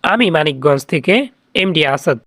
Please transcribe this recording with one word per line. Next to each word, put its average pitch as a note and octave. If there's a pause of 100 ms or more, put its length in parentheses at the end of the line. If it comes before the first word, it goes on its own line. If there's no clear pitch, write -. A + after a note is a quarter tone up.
আমি A3
মানিকগঞ্জ C#3+
থেকে E3+ (400)
এমডি F#3
আসাদ। C#3